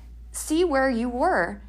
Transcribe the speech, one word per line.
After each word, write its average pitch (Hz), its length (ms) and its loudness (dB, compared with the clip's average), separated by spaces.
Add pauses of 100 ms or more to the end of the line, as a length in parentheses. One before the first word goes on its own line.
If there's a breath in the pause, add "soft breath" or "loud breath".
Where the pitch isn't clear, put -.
(320 loud breath)
See 320 320 0
where 269 240 2
you 240 220 0
were, 240 580 0